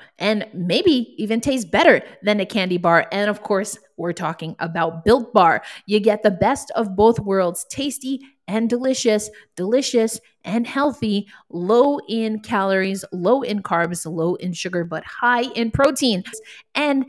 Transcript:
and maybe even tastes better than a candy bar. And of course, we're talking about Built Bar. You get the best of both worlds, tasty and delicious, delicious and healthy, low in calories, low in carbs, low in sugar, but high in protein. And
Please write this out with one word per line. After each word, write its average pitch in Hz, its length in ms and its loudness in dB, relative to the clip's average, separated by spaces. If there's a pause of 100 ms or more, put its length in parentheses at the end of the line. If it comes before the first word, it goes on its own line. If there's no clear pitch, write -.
(180)
and 208 340 0
maybe 233 640 0
even 220 240 -2
tastes 262 240 0
better 220 380 4 (220)
than 208 160 2
a 190 60 -2
candy 185 320 -2
bar. 170 340 4
And 208 180 0
of 208 140 -8
course, 208 340 -2 (180)
we're 170 160 -4
talking 160 460 -6
about 165 460 -4
Built 226 280 2
Bar. 165 300 4 (240)
You 208 140 2
get 214 240 2
the 208 80 4
best 202 420 -2
of 202 220 -4
both 226 240 4
worlds, 190 500 -2
tasty 269 520 -6 (260)
and 220 200 -2
delicious, 240 640 0 (240)
delicious 226 640 0 (260)
and 233 220 -2
healthy, 226 640 -2 (220)
low 240 580 2
in 220 320 -4
calories, 190 720 -2
low 196 300 2
in 208 200 -4
carbs, 170 480 -2
low 170 260 -2
in 180 160 -6
sugar, 175 300 -4
but 165 220 -8
high 240 380 0 (120)
in 226 160 -2
protein. 262 540 2 (500)
And 277 340 0